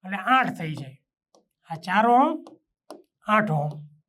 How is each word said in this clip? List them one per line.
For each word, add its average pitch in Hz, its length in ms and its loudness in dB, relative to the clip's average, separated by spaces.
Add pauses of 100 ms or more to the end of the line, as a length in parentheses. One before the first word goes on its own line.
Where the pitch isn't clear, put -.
એટલે 190 160 -8 (160)
આઠ 262 240 0
થઈ 156 220 -8
જાય. 131 160 -16 (720)
આ 160 80 -10 (100)
ચાર 208 180 2 (120)
ઓહમ, 294 120 6 (1040)
આઠ 180 260 0
ઓહમ 147 100 -4 (380)